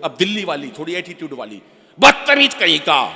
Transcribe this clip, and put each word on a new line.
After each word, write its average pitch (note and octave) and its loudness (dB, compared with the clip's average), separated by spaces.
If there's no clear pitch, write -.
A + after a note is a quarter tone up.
अब C#3+ -6
दिल्ली G3+ 0
वाली, C#3+ -6
थोड़ी D#3+ -8
एटीट्यूड E3+ -10
वाली, G#2+ -14
बदतमीज C#4 4
कहीं E3+ 2
का। C#3 0